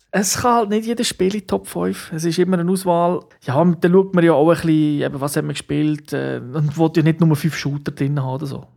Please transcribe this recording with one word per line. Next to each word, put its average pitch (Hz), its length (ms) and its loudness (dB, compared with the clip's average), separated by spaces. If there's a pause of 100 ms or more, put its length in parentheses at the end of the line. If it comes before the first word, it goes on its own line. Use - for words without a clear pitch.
(100)
Es - 280 -2
kann 240 160 2
halt 226 160 0
nicht 220 160 -2
jedes 233 200 -2
Spiel 190 280 -2
in 208 60 -6
die - 60 -12
Top 196 220 -6
fünf. 185 440 -6
Es 160 120 -6
ist 170 140 -2
immer 180 200 2
eine 170 120 -2
Auswahl. 180 500 0 (220)
Ja, 135 180 0
und 170 240 2
dann 175 80 4
schaut 190 220 4
man 170 100 4
ja 170 80 6
auch 151 160 4
ein 165 80 4
bisschen, 151 460 0
eben, 139 180 -4
was 143 160 -4
hat 151 80 -2
man 147 80 -6
gespielt, 147 640 -4
äh, 135 260 -4
und 143 360 -4
will 160 200 2
ja 165 60 4
nicht 160 180 2
nur 160 160 4
fünf 147 200 -2
Shooter 143 360 -6
drin 143 280 -2
haben 131 140 -4
oder 147 120 -8
so. 131 200 -10 (100)